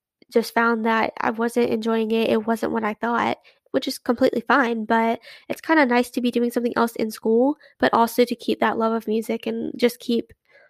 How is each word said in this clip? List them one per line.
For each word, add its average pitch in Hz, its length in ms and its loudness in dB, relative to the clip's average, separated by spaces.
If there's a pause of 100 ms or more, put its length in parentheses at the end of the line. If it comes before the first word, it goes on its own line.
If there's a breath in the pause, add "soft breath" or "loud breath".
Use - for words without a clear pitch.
(320)
just 226 220 0
found 233 320 2
that 226 340 0
I 247 120 0
wasn't 233 400 0
enjoying 226 400 -2
it. 226 180 2
It 220 180 0
wasn't 226 240 -2
what 226 140 -2
I 214 80 -4
thought, 226 460 -2 (320 soft breath)
which - 180 -2
is - 80 -8
completely 247 420 0
fine, 233 460 0
but 226 340 0 (300 loud breath)
it's 247 100 -8
kinda 320 260 2
nice 247 260 2
to 254 100 -4
be 240 100 0
doing 240 180 0
something 240 280 -2
else 233 180 0
in 220 160 -2
school, 233 460 0 (200 soft breath)
but - 160 2
also 226 300 2
to 240 120 0
keep - 260 -4
that 220 160 0
love 226 160 0
of 226 120 -4
music 226 420 -4
and 233 280 -6
just 233 240 0
keep - 320 -2 (380 soft breath)